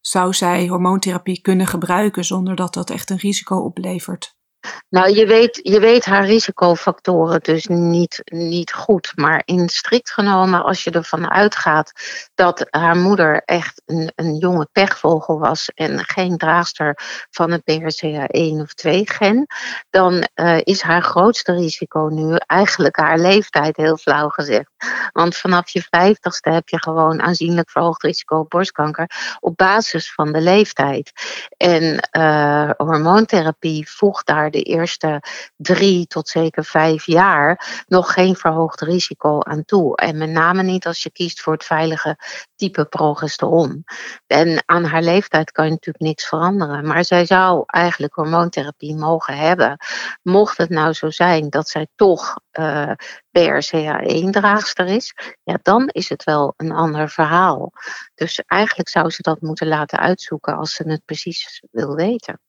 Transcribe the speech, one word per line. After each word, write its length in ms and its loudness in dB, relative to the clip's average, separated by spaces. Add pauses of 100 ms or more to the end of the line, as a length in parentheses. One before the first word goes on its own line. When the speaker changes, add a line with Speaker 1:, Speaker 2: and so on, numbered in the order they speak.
Speaker 1:
zou 320 -2
zij 340 0
hormoontherapie 720 -2
kunnen 260 2
gebruiken 580 -2
zonder 320 -2
dat 180 -4
dat 160 -8
echt 200 -8
een 80 -4
risico 380 -2
oplevert? 800 -8 (540)
Speaker 2:
Nou, 260 4
je 120 6
weet, 360 4
je 180 4
weet 240 6
haar 220 2
risicofactoren 1120 2
dus 260 -2
niet, 580 2
niet 480 -6
goed. 420 0
Maar 300 2
in 240 2
strikt 420 -2
genomen, 540 2
als 200 -2
je 60 -4
ervan 400 -2
uitgaat 600 2 (420)
dat 360 0
haar 260 2
moeder 480 2
echt 400 -4
een, 300 -4
een 220 -4
jonge 360 0
pechvogel 680 0
was 360 -2
en 300 -4
geen 320 -2
draagster 580 0 (360)
van 200 -2
het 140 -2
B 40 -6
R 280 -2
C 60 -12
A 240 -4
één 340 0
of 140 -10
twee 360 -2
gen, 360 2 (440)
dan, 440 2
eh, 280 4
is 180 0
haar 220 2
grootste 500 2
risico 600 -2
nu 240 0
eigenlijk 600 2
haar 220 4
leeftijd, 580 2
heel 200 2
flauw 320 0
gezegd. 420 -2 (420)
Want 240 0
vanaf 320 0
je 220 -6
vijftigste 600 2
heb 180 0
je 140 -4
gewoon 400 0
aanzienlijk 480 0
verhoogd 320 -2
risico 360 -2
op 120 -4
borstkanker 880 -4
op 160 -2
basis 560 0
van 200 -4
de 80 0
leeftijd. 720 2 (440)
En, 440 2
eh, 760 2
hormoontherapie 1120 0
voegt 360 -2
daar 280 0
de 80 -2
eerste 600 -2 (340)
drie 500 2
tot 220 -8
zeker 360 -2
vijf 420 0
jaar 800 2
nog 260 2
geen 240 4
verhoogd 440 -2
risico 600 -2
aan 220 -6
toe. 320 2
En 220 -2
met 120 -4
name 320 2
niet 240 -2
als 160 -6
je 80 -8
kiest 300 -8
voor 120 -2
het 120 -4
veilige 540 -2 (380)
type 280 -2
progesteron. 1000 -2 (420)
En 400 2
aan 180 2
haar 180 0
leeftijd 500 0
kan 120 0
je 60 0
natuurlijk 340 -6
niks 240 -4
veranderen. 580 -2
Maar 180 0
zij 220 2
zou 400 4
eigenlijk 480 -2
hormoontherapie 800 -2
mogen 420 -2
hebben. 400 2 (460)
Mocht 340 2
het 140 0
nou 220 0
zo 180 -4
zijn 400 2
dat 180 -2
zij 260 -6
toch, 420 2 (140)
eh, 420 -4 (380)
B 60 0
R 220 4
C 160 -6
A 260 -2
één 320 -2
draagster 540 0
is, 280 -2 (280)
ja, 200 -6
dan 260 4
is 200 -6
het 160 -8
wel 320 0
een 160 -6
ander 360 -2
verhaal. 640 0 (420)
Dus 320 -8
eigenlijk 420 -2
zou 220 0
ze 120 -12
dat 180 -2
moeten 260 -6
laten 320 -2
uitzoeken 580 -4
als 180 -8
ze 140 -10
het 160 -6
precies 680 -12
wil 240 -6
weten. 540 -4